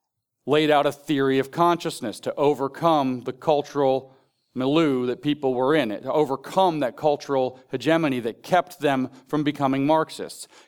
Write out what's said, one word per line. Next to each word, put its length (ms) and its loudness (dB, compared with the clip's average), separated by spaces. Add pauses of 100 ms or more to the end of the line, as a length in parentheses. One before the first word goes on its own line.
(460)
laid 240 4
out 160 4
a 60 0
theory 460 0
of 120 -2
consciousness 680 -2
to 160 -6
overcome 880 0
the 100 -6
cultural 800 0 (400)
milieu 500 2
that 160 -4
people 320 -2
were 220 2
in, 160 0
to 200 -8
overcome 720 0
that 160 -4
cultural 640 -2 (100)
hegemony 500 0
that 220 -6
kept 380 0
them 300 0 (180)
from 160 -2
becoming 420 -2
Marxists. 600 -2 (200)